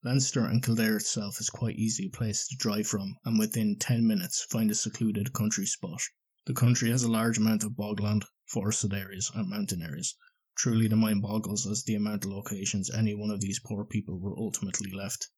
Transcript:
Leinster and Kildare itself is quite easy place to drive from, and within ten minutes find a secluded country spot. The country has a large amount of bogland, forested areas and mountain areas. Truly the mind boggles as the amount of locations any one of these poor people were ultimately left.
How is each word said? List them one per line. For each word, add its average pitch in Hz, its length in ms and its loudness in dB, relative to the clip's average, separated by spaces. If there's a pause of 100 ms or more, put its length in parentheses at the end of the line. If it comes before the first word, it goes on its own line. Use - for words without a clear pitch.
Leinster 131 400 4
and 117 180 4
Kildare 110 340 4
itself 104 440 -4
is - 100 -4
quite - 260 -4
easy 110 320 0
place - 400 -2
to 131 80 -10
drive 107 300 0
from, 98 380 -4
and 113 140 2
within 107 420 2
ten 117 260 4
minutes 101 440 0
find 110 200 2
a 107 40 -2
secluded 107 580 0
country 107 340 0
spot. - 340 -6 (460)
The 131 80 -2
country 120 360 4
has 123 120 2
a 117 80 2
large 113 280 2
amount 110 260 4
of 107 80 -4
bogland, 107 520 0 (220)
forested 104 460 0
areas 98 420 -4
and 104 140 -2
mountain 98 340 -4
areas. - 340 -8 (400)
Truly 113 300 4
the 110 100 4
mind 107 260 4
boggles 107 440 -2
as 104 180 -2
the 110 100 0
amount 104 300 -2
of 98 60 -6
locations 101 640 -4
any 110 220 2
one 104 160 -4
of 101 100 -2
these 135 240 -2
poor 104 200 -6
people 95 340 -4
were 95 180 -6
ultimately 98 560 -6
left. - 460 -8